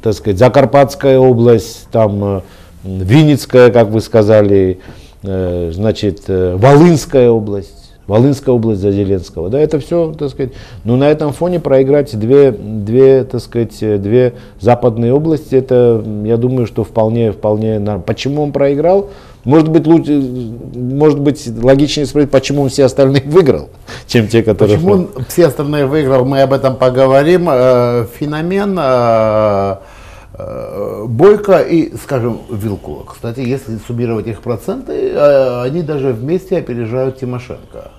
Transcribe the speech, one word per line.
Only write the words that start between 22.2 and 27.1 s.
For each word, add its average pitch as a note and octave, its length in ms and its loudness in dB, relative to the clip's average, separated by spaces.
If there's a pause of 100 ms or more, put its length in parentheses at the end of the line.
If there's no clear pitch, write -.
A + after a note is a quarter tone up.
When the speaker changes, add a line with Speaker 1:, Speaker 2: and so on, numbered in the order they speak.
Speaker 1:
почему C#3 300 0
он C3+ 60 0
все C3+ 160 0
остальные C3+ 380 2
<laughs> C3+ 40 -10
выиграл, C#3 420 2 (400)
чем A2+ 180 2
те, A2 160 2
которые G#2+ 340 2
Speaker 2:
Почему F3 160 2
он F#3 160 0 (200)
все E3+ 180 2
остальные D3 400 -2
выиграл, C3+ 380 0
мы C3+ 180 0
об C3+ 100 2
этом C3 220 0
поговорим. C3+ 760 2